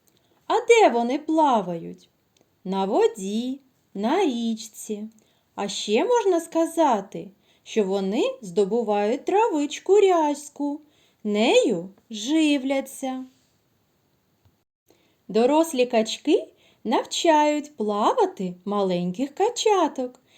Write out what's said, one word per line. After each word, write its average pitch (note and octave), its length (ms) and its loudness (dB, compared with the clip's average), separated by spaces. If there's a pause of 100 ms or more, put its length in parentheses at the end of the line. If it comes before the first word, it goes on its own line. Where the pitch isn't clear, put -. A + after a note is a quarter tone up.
(480)
А E4+ 60 -2 (120)
де A4 240 8
вони A#3+ 300 0
плавають? G3 920 -2 (540)
На F#3+ 220 -4
воді, B3 760 -2 (320)
на C4+ 320 0
річці. A3+ 800 -6 (520)
А G3+ 120 -6
ще G#3+ 380 -2
можна G4 360 2
сказати, C#4 920 -2 (320)
що A3 200 0
вони G3 400 -2 (180)
здобувають G#3 840 0
травичку F#4 720 2
ряську, D4 840 0 (420)
нею G#3+ 680 2 (200)
живляться. C4+ 1160 -2 (2000)
Дорослі B3+ 580 2
качки A#3+ 640 0 (360)
навчають D4+ 960 0
плавати G#3+ 800 -2 (100)
маленьких F#3+ 680 -4
качаток, F#4 840 0 (180)